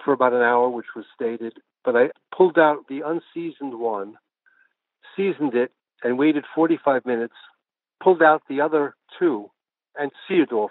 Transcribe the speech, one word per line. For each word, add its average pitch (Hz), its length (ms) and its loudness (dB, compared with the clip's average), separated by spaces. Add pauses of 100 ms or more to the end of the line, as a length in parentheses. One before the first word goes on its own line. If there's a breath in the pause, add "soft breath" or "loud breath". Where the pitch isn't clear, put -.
for 147 80 -2
about 127 220 2
an 123 80 2
hour, 120 280 2
which 120 240 -12
was 110 120 -14 (100)
stated, 117 380 -8 (320)
but 123 100 0
I 127 160 4 (240)
pulled 175 240 4
out 147 300 4
the 139 120 -8
unseasoned 156 800 -10
one, 107 380 -6 (960)
seasoned 151 400 -2
it, 123 160 0 (320)
and 123 140 -2
waited 147 260 0 (100)
forty-five 147 520 0
minutes 117 300 -4 (640)
pulled 175 200 4
out 156 280 4
the 139 120 -2
other 151 340 -2 (240)
two 113 300 -2 (480)
and 143 140 -6 (160)
seared 160 240 0
all 107 200 -2